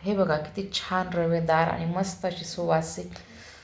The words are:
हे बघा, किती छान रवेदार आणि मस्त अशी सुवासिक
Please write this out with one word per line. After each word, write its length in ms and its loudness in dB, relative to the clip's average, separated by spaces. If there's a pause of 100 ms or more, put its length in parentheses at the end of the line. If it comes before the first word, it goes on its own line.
हे 140 0
बघा, 200 4
किती 360 -6
छान 360 -2
रवेदार 600 4
आणि 160 -2
मस्त 420 -2
अशी 180 -6
सुवासिक 680 -2 (540)